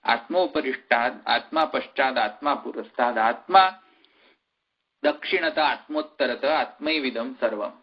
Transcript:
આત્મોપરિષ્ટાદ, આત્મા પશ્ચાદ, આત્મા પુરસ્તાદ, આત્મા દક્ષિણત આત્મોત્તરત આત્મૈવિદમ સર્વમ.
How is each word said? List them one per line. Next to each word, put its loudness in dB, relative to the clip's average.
આત્મોપરિષ્ટાદ, 0
આત્મા 0
પશ્ચાદ, -2
આત્મા -2
પુરસ્તાદ, -4
આત્મા 4
દક્ષિણત 0
આત્મોત્તરત -2
આત્મૈવિદમ -2
સર્વમ. -2